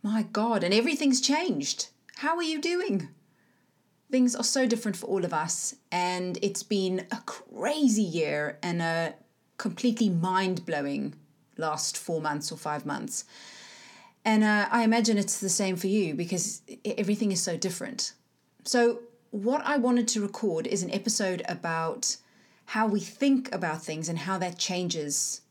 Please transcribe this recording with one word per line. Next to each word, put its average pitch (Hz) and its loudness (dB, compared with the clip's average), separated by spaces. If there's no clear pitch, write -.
My 214 0
God, 214 0
and 180 4
everything's 277 4
changed. 277 0
How 320 -2
are 349 -2
you 311 -2
doing? 339 0
Things 254 4
are 233 -4
so 262 2
different 226 0
for - -10
all 185 0
of 170 -2
us, - -2
and 180 -2
it's 196 -2
been 190 0
a 226 -6
crazy 240 0
year 151 0
and 170 -2
a 165 0
completely 220 2
mind-blowing 170 0
last 156 -4
four 165 -4
months 156 -4
or 156 -10
five 151 -6
months. 139 -6
And, 214 6
uh, 208 4
I 233 4
imagine 220 4
it's - -2
the 196 -4
same 190 0
for 185 -4
you 190 2
because 175 -4
e-, - -18
everything 208 0
is 175 0
so 170 -2
different. - -4
So 233 4
what 226 0
I 294 2
wanted 240 4
to 220 0
record 196 -2
is 185 0
an 180 -4
episode 190 -2
about 165 -4
how 220 2
we 208 2
think 269 2
about 165 -2
things 156 -6
and 165 -2
how 190 -2
that 175 -4
changes 170 -2